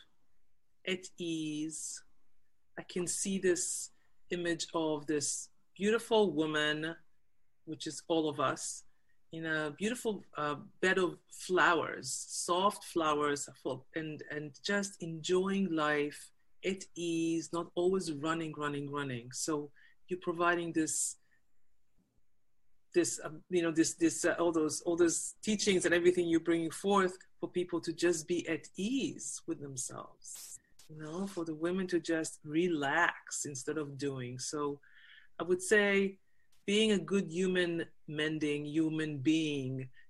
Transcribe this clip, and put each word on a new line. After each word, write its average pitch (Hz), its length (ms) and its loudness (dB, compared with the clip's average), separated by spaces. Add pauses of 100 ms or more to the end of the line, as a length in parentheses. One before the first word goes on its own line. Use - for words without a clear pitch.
(880)
at 185 120 -2 (180)
ease. 156 840 -6 (800)
I 165 40 -12
can 180 240 -4
see 190 300 -2
this 180 520 0 (420)
image 170 420 -2
of 156 320 0
this - 440 -2 (260)
beautiful 214 560 4
woman, 151 640 0 (680)
which 156 200 -10
is 156 220 -8
all 160 220 2
of 143 100 -2
us, 143 440 -2 (500)
in 165 120 -8
a 156 320 0
beautiful, 220 460 -2 (140)
uh, 147 180 0 (260)
bed 185 160 4
of 170 200 2 (120)
flowers, 165 1000 2
soft 190 560 0
flowers, 147 640 0 (120)
full, 135 240 -6 (100)
and, 156 360 -6
and 151 200 -8 (140)
just 202 380 -2
enjoying 185 720 0
life 147 560 0 (340)
at 190 180 -2 (120)
ease, 165 560 0
not 170 240 -4
always 180 380 2
running, 160 440 -2
running, 143 320 -4
running. 131 440 -4
So 147 380 -4 (360)
you're 180 140 -4
providing 170 500 0
this, 156 460 0 (1800)
this, 170 280 2
uh, 151 60 -8 (200)
you 180 120 2
know, 170 100 2
this, 160 240 2
this, - 300 2
uh, 165 140 4
all 170 140 4
those, 156 280 2
all 170 140 0
those - 480 2
teachings 202 420 2
and 165 80 6
everything 175 340 6
you're 165 120 4
bringing 165 320 2
forth 196 460 2 (220)
for 170 80 -4
people 175 320 -2
to 165 140 -4
just 165 340 0
be 175 220 -2
at 156 260 -4
ease 208 720 -4
with 156 140 -6
themselves, - 960 -12 (300)
you 156 120 -14
know, 160 240 -4
for 175 200 -4
the 160 100 -4
women 180 320 0
to 180 120 2
just 160 440 -2
relax 156 1000 0
instead 147 320 -6
of 143 200 -6
doing. 131 420 -4
So 143 420 -4 (580)
I 170 40 -4
would 180 180 2
say 196 560 4 (480)
being 214 260 4
a 202 80 6
good 165 320 0
human, 175 540 0 (240)
mending 151 560 0
human 156 540 0
being 139 680 0 (220)